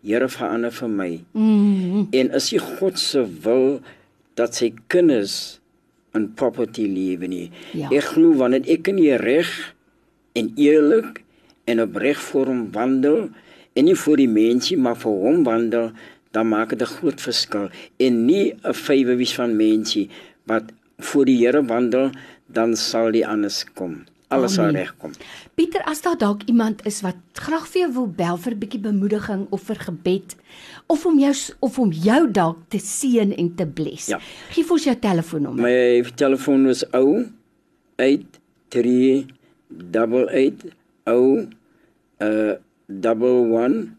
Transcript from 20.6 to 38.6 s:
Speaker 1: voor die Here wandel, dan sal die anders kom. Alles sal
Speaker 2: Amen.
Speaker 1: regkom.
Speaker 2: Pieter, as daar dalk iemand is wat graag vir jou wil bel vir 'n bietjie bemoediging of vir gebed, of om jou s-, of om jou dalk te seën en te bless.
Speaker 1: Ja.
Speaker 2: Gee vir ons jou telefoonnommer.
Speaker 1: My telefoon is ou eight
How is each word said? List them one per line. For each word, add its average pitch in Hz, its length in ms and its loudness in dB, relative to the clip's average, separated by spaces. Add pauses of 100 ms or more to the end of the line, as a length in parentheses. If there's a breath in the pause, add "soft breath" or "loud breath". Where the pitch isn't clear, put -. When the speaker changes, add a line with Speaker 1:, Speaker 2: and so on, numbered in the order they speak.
Speaker 1:
voor 139 260 0
die 127 120 4
Here 127 260 4
wandel, 123 480 0 (400 loud breath)
dan 113 240 0
sal 113 360 -2
die 113 160 2
anders 104 360 -4 (100)
kom. 82 320 -10 (240)
Alles 127 260 0
sal - 100 2
Speaker 2:
Amen. - 100 0
Speaker 1:
regkom. 85 360 -8 (440 loud breath)
Speaker 2:
Pieter, 339 300 -2
as 302 160 -6
daar 339 160 -2
dalk 208 300 0
iemand 220 380 0
is 208 160 -6
wat 180 140 -4 (180)
graag 320 340 -6
vir 359 140 -2
jou 320 120 -2
wil 247 140 -2
bel 175 300 -2
vir 226 160 -6
'n 202 60 -8
bietjie 214 220 -8
bemoediging 208 680 -2
of 196 100 -6
vir 214 140 -8
gebed, 185 600 -4 (540 loud breath)
of 320 160 0
om 320 140 4
jou 277 140 4
s-, - 260 -8
of 269 200 -4
om 214 120 2
jou 214 400 2
dalk 165 260 0 (120)
te 220 100 -4
seën 226 580 0
en 170 180 -2
te 180 100 -4
bless. 151 420 -8
Speaker 1:
Ja. - 120 -4 (320 loud breath)
Speaker 2:
Gee 330 120 0
vir 330 80 -2
ons 311 120 2
jou 254 120 2
telefoonnommer. 165 680 -2
Speaker 1:
My 123 380 4 (140)
telefoon 135 520 2
is 127 160 0 (100)
ou 147 320 4 (760)
eight 139 400 0 (300)